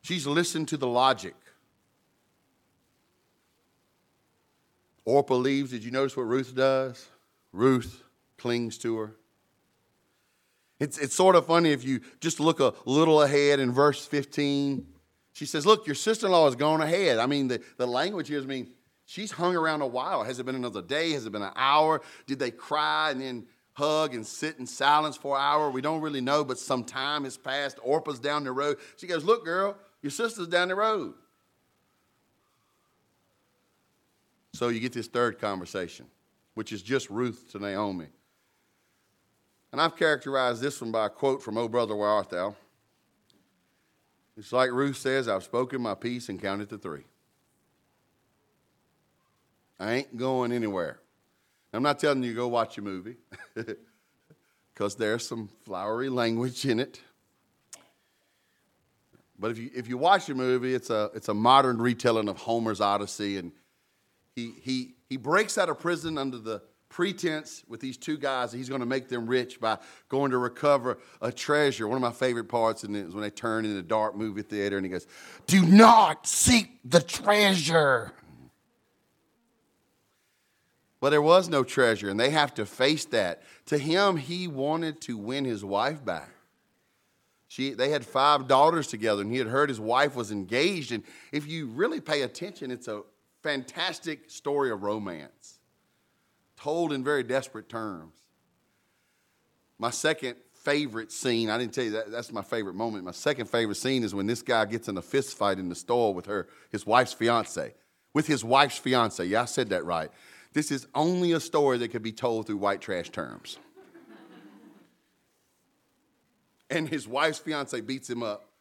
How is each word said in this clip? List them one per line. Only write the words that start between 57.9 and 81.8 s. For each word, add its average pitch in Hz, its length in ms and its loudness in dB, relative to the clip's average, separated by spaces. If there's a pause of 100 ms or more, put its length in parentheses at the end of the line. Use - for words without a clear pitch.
But 110 140 -4
if 113 80 -8
you, 117 160 -12
if 120 140 -8
you 123 100 -4
watch 175 300 4
a 139 80 -4
movie, 127 360 0
it's 123 180 -4
a, 107 240 0
it's - 140 -8
a 107 60 0
modern 123 480 6
retelling 117 460 2
of 92 80 -6
Homer's 113 440 -2
Odyssey, 101 580 -2
and 87 120 -10 (840)
he, 117 160 -10 (100)
he, 127 320 -6 (140)
he 131 80 -8
breaks 160 420 0
out 185 100 2
of 151 120 -4
prison 160 360 -4
under 135 220 -6
the 107 240 -8 (260)
pretense 170 800 -4
with 117 140 -16
these 131 160 -10
two 151 200 -6
guys 131 360 -4
that 117 40 -12
he's 127 120 -10
gonna 131 180 -4
make 131 220 -2
them 120 180 -4
rich 123 320 0
by 110 180 0 (320)
going 139 220 0
to 127 80 2
recover 123 580 2 (240)
a 123 120 -4
treasure. 139 560 0
One 123 80 0
of 127 60 0
my 120 100 0
favorite 120 320 -2
parts 113 400 0
in 104 100 -6
it 98 120 -6
is 82 80 -14
when 107 80 -8
they 104 80 -6
turn 110 340 -4
in 107 100 -2
the 95 80 -6
dark 107 320 0
movie 104 280 -6
theater 101 340 -2
and 95 100 -2
he 90 40 -6
goes, 90 180 -8 (400)
"Do 185 180 6
not 208 600 10
seek - 560 2
the 143 160 6
treasure." 165 1120 2 (3000)
But 139 100 2
there 147 100 6
was 170 300 6
no 139 140 4
treasure, 113 440 2